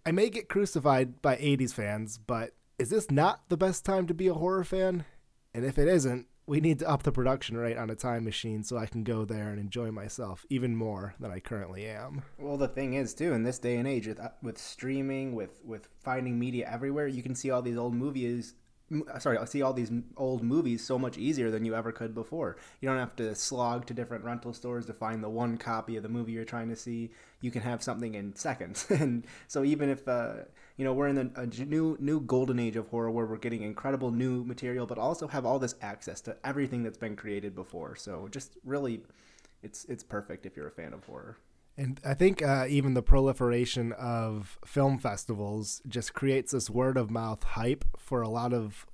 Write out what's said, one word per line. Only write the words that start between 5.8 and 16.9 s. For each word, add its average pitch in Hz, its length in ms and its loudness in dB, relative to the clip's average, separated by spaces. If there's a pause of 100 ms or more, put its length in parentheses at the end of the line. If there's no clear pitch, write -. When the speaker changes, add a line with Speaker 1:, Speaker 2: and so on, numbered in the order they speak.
Speaker 1:
isn't, 135 400 4 (200)
we 151 140 2
need 156 200 4
to 160 80 -2
up 143 160 2
the 143 80 4
production 127 440 2
rate 117 200 0
on 113 140 -4
A 110 40 -4
Time 120 300 -2
Machine 107 400 -2
so 123 120 -4
I 110 100 -2
can 113 180 -4
go 110 200 0
there 107 260 -4
and 104 100 -4
enjoy 107 320 -4
myself 104 580 -8
even 123 240 2
more 101 460 -2
than 113 100 -8
I 92 80 -6
currently 98 480 -8
am. 127 360 -8 (160)
Speaker 2:
Well, 143 180 -4
the 139 100 2
thing 131 280 -2
is, 135 200 0
too, 160 200 0
in 113 100 2
this 123 160 -2
day 120 160 0
and 120 100 2
age, 120 220 0
with, 107 100 -6
uh, 113 120 -8 (120)
with 113 160 -6
streaming, 135 800 -4
with, 101 280 -8
with 110 240 -12 (140)
finding 127 380 0
media 120 280 -2
everywhere, 139 380 -2